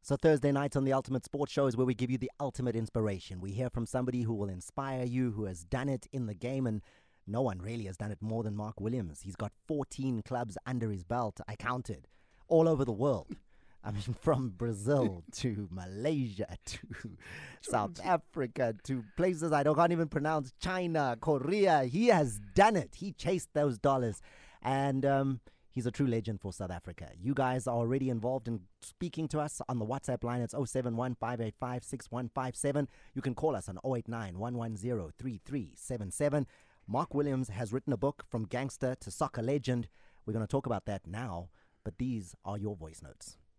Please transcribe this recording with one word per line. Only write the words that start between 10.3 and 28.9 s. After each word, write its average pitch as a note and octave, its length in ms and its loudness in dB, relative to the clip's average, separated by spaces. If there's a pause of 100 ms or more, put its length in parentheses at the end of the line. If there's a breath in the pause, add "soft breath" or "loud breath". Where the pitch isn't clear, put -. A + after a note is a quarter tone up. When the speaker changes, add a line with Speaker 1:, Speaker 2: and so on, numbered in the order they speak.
Speaker 1:
under A#2 260 0
his F#2+ 100 -4
belt, A#2 460 -2
I G#2+ 80 -8
counted, A#2 500 -4 (400 soft breath)
all E3 220 8
over C#3+ 160 4
the A#2+ 80 0
world. B2 340 2 (560 soft breath)
I - 80 -8
mean, G2+ 120 -4
<laughs> A#2+ 180 -4
from C3 300 2
Brazil G#2 760 0
Speaker 2:
<laughs> - 40 -18
Speaker 1:
to G#2 380 -4
Malaysia A#2+ 920 -4
to - 140 -8 (840 loud breath)
South G2+ 340 0
Speaker 2:
Georgia. - 160 -2
Speaker 1:
Africa C3 640 0 (100)
to C3 180 -2 (140)
places E3+ 360 2
I D3 120 6
don't, D3+ 100 6
can't E3+ 160 6
even E3 180 2
pronounce, D3+ 520 0
China, E3 600 0
Korea. D#3+ 640 4
He D#3 240 2
has D3+ 320 6 (140)
done G#3 220 10
it. - 180 -2
He F#3 180 -8
chased E3+ 400 0
those C#3+ 260 2
dollars. B2+ 420 4 (460 loud breath)
And, C3+ 380 2
um, C#3 360 2 (300 soft breath)
he's B2 140 -4
a A#2+ 60 2
true C#3 160 2
legend A2+ 340 0
for G2 100 -6
South F#2 200 -6
Africa. E2+ 400 -10 (100)
You B2 140 0
guys B2+ 320 2
are A#2+ 100 0
already B2+ 320 2
involved A#2+ 400 -2
in A2+ 120 -4 (200)
speaking - 480 -6